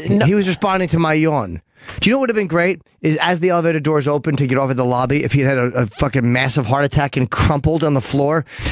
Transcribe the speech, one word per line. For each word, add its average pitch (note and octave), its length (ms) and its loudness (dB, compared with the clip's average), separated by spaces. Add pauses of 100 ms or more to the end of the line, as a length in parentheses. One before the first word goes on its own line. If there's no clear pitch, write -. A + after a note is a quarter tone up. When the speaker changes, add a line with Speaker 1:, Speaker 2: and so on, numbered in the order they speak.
Speaker 1:
no G#3 160 2
Speaker 2:
He F#3 100 4
was G3 140 2
responding F#3+ 400 0
to E3 100 0
my D#3+ 140 2
yawn. D3 480 -2 (400)
Do - 80 0
you A3+ 60 4
know C4+ 40 2
what C4+ 40 2
would B3 80 0
have G#3+ 60 0
been G#3 120 -2
great? E3+ 320 0 (220)
Is D#3 160 0
as E3+ 220 0
the F3+ 100 2
elevator E3+ 280 0
doors D3 300 0
open D3 280 -2
to C#3+ 100 0
get B2+ 100 0
off C3+ 140 0
at C3 80 -2
the B2+ 80 0
lobby, B2+ 360 0
if - 100 -2
he C#3 100 2
had C3+ 160 2
had - 0 -
a, B2 240 0
a A#2 40 0
fucking A#2+ 460 0
massive B2+ 320 0
heart C3+ 220 0
attack C#3 320 0
and B2+ 120 0
crumpled D#3 540 0
on D3+ 80 2
the C3+ 80 2
floor, C#3+ 460 0 (240)